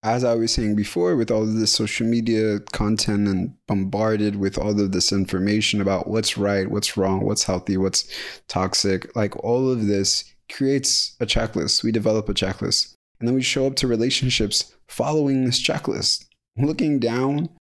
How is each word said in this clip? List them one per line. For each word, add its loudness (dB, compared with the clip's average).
As 0
I 4
was 0
saying 0
before, 0
with 0
all 2
of 0
this 2
social 0
media 2
content 0
and -2
bombarded 0
with -2
all 0
of 2
this 0
information 0
about 0
what's -2
right, 0
what's -2
wrong, 0
what's 0
healthy, -2
what's 0
toxic, -2
like, -2
all 0
of 0
this 0
creates 0
a -2
checklist. 0
We 0
develop 2
a 0
checklist. -2
And -2
then 2
we 0
show 0
up -2
to 0
relationships 0
following 0
this 0
checklist, -2
looking 2
down 0